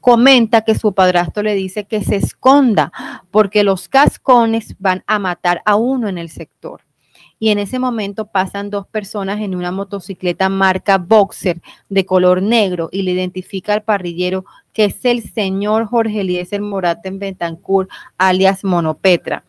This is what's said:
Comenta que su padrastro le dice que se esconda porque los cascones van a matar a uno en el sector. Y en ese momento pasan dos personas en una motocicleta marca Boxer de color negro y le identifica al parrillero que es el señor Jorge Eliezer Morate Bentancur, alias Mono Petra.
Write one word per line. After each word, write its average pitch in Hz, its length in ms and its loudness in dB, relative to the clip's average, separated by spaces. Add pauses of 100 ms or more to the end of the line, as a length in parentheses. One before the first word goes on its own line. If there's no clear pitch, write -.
Comenta 240 600 4
que 220 140 2
su 214 180 0
padrastro 180 480 2
le 214 140 0
dice 196 280 -6
que 208 200 -4
se 208 120 -2
esconda 214 760 2 (400)
porque 208 320 2
los 196 240 0
cascones 240 880 2
van 185 300 -2
a 214 100 0
matar 180 480 -2
a 208 80 2
uno 240 340 -2
en 185 100 -6
el 170 120 -8
sector. - 520 -16 (580)
Y 220 80 0
en 208 100 0
ese 202 220 -4
momento 220 460 -4
pasan 202 440 -4
dos 196 160 -8
personas 202 540 -6
en 190 160 -4
una 180 160 -4
motocicleta 190 760 -4
marca 190 500 0
Boxer 190 600 2 (280)
de 190 180 -2
color 180 360 2
negro 190 500 0
y 196 100 -4
le 185 80 -2
identifica 185 640 -4
al 214 80 -2
parrillero 180 600 -4 (280)
que 214 120 0
es 196 200 -4
el 240 280 -2
señor 208 540 -2
Jorge 220 340 -2
Eliezer 180 420 -4
Morate 190 480 -4
Bentancur, 190 800 -4 (280)
alias 190 460 2
Mono 170 320 0
Petra. 175 540 0